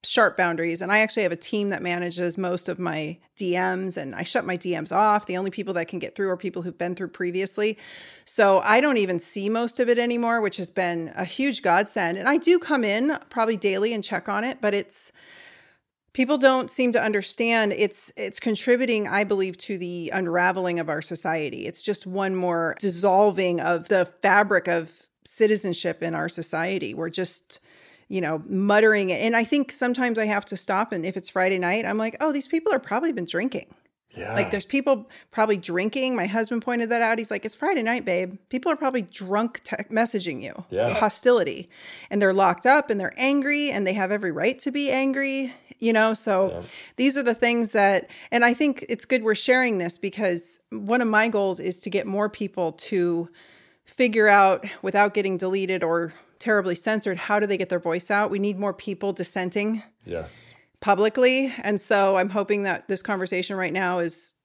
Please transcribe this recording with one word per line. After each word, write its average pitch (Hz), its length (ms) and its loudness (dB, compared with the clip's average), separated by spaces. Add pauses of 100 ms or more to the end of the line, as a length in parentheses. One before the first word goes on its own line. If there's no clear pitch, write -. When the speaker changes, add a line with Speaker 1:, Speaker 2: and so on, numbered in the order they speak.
Speaker 1:
"Sharp - 360 2
boundaries." 170 420 -2
And 185 100 -6
I 214 100 4
actually 220 240 0
have 170 80 0
a 170 40 -6
team 202 320 -4
that 190 140 -4
manages 175 560 -4
most 180 320 -4
of - 80 -6
my 160 400 -6 (180)
D 185 160 -4
Ms, 185 460 -2
and 135 160 -8
I - 80 -8
shut - 240 -2
my 180 100 -4
D 175 240 -4
Ms 156 120 -8
off. 208 340 2
The 180 100 -6
only 190 140 -4
people 190 240 -8
that 165 140 -2
can 185 100 -10
get - 180 -10
through 196 140 -2
are 180 80 -2
people 180 240 -8
who've 175 160 -10
been 175 160 -4
through 180 140 -8
previously. 190 680 -4 (480)
So 196 360 6
I 220 200 4
don't 277 160 2
even 185 220 0
see 202 320 -4
most 233 280 -2
of 240 120 2
it 233 80 4
anymore, 233 420 0
which 208 160 -2
has 185 140 -8
been 175 440 -4
a 180 120 -6
huge 262 340 -2
godsend. 185 560 2
And 196 140 -4
I 311 80 4
do 339 200 4
come 294 240 0
in 233 360 0 (100)
probably 226 300 0
daily 202 340 0
and 214 100 -4
check - 240 -6
on 208 160 -2
it, 254 200 -6
but 208 100 2
it's, - 400 -6 (1000)
people 262 260 0
don't 262 340 4
seem 247 200 2
to 226 80 4
understand 214 720 0
it's, - 440 -2
it's 202 240 -8
contributing, 233 680 0
I 202 180 4
believe, 190 340 0
to 196 200 -6
the 175 340 -8
unraveling 180 680 0
of 156 80 -4
our 156 140 -2
society. 151 640 -4
It's - 160 -8
just 208 240 -4
one 190 280 -2
more 170 460 0
dissolving 185 800 4
of 170 280 0
the 185 180 4 (140)
fabric 196 460 4
of 170 400 -4 (180)
citizenship 190 800 0
in 165 140 -4
our 156 120 -2
society. 165 680 -4
We're 165 160 -6
just, - 500 -6 (480)
you 190 120 -2
know, 156 280 -2
muttering 202 600 4
it. 147 120 0
And 226 140 2
I 233 80 4
think 285 260 0
sometimes 247 480 0
I 214 80 0
have 202 200 0
to 190 100 -8
stop. 208 340 0
And 170 160 -4
if 185 100 -6
it's 185 120 -8
Friday 185 300 2
night, 180 280 0
I'm 202 100 -2
like, 220 240 -2
"Oh, 302 120 2
these 277 160 -4
people 330 240 0
are 269 80 2
probably 285 320 -2
been 190 120 -4
drinking." - 480 -4 (440)
Speaker 2:
Yeah. - 180 -8
Speaker 1:
Like, - 160 0
there's 202 160 -4
people 269 420 0 (220)
probably 214 260 2
drinking. 214 600 -2
My 185 100 -2
husband 220 360 -2
pointed 233 280 -2
that 233 120 2
out. 226 160 2
He's 220 120 -8
like, 202 140 -6
"It's 233 100 -8
Friday 311 280 0
night, 233 220 -2
babe. 185 320 -2 (120)
People 254 240 -2
are 294 40 0
probably 262 260 -2
drunk 202 600 -4
te-, - 140 -8 (160)
messaging 185 500 -2
you." 135 280 -12
Speaker 2:
Yeah. 185 240 0
Speaker 1:
Hostility. 214 760 2 (400)
And 202 100 0
they're 190 140 6
locked 190 320 4
up 277 240 4
and 208 80 0
they're 190 180 -4
angry 285 540 0
and 196 160 -2
they 185 60 2
have 196 180 -2
every 202 220 -2
right 202 260 0
to 269 140 -4
be 285 180 -2
angry, 269 600 -2 (260)
you 226 140 2
know? 220 220 4
So 196 360 0
Speaker 2:
Yeah. 85 120 -10 (340)
Speaker 1:
these 262 200 4
are 285 60 -2
the 240 140 2
things 233 340 2
that, 202 400 2 (220)
and 233 120 4
I 240 100 6
think 277 340 0
it's 226 160 -4
good 247 180 0
we're 214 140 2
sharing 254 420 2
this 170 180 -4
because 185 640 -4 (120)
one 220 300 -2
of 233 60 0
my 214 220 4
goals 196 320 0
is 175 200 -4
to 202 100 -8
get 196 180 -2
more 208 200 0
people 190 440 -4
to 170 560 -2 (580)
figure 226 420 2
out, 196 360 6 (180)
without 202 320 2
getting 190 220 0
deleted 185 480 -2
or 165 280 0 (260)
terribly 196 360 2
censored, 202 440 -2
how 208 220 0
do 208 60 2
they 196 120 0
get 185 100 -2
their 180 120 0
voice 170 300 -4
out? 208 200 2
We 202 80 -2
need 196 200 -2
more 196 140 -2
people 196 400 -6
dissenting 202 680 -4 (240)
Speaker 2:
Yes. - 480 -10 (260)
Speaker 1:
publicly. 254 720 4 (100)
And 202 180 0
so 196 360 4
I'm 185 140 2
hoping 202 320 0
that 185 260 -4
this 190 140 -4
conversation 185 540 -4
right 185 160 -2
now 180 260 0
is - 360 -4 (100)